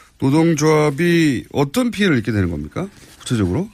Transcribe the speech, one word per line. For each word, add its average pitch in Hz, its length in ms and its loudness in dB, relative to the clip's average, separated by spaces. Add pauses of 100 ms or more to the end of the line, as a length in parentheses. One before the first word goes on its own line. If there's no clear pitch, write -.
(200)
노동조합이 156 1300 2
어떤 214 380 -2
피해를 185 260 0
입게 117 140 -4
되는 95 200 0
겁니까? 76 360 -8 (320)
구체적으로? 117 540 -2